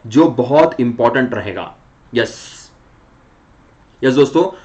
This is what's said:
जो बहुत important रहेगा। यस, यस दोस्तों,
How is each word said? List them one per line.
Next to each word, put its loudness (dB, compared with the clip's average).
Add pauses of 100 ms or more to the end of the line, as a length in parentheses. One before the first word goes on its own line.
जो 4
बहुत 2
important 0
रहेगा। -10 (400)
यस, -4 (1700)
यस 2
दोस्तों, 2